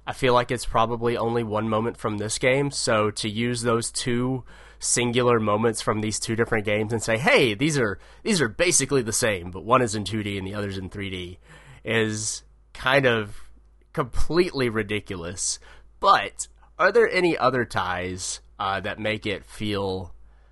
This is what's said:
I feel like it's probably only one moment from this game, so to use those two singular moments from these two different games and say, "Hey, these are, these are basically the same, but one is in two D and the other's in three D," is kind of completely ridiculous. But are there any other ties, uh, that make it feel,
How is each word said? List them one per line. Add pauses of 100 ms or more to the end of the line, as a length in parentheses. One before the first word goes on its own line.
I
feel
like
it's
probably
only
one
moment
from
this
game,
so
to
use
those
two (360)
singular
moments
from
these
two
different
games
and
say,
"Hey,
these
are, (240)
these
are
basically
the
same,
but
one
is
in
two
D
and
the
other's
in
three
D," (460)
is (300)
kind
of (560)
completely
ridiculous. (440)
But (280)
are
there
any
other
ties, (180)
uh,
that
make
it
feel, (380)